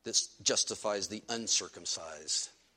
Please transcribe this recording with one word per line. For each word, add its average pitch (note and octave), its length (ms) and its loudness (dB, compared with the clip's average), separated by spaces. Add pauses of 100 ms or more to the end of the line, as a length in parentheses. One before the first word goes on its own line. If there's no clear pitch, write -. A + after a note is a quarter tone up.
that - 180 2 (200)
justifies G#2 680 2
the G#2+ 220 -6
uncircumcised. E2+ 1200 -2 (260)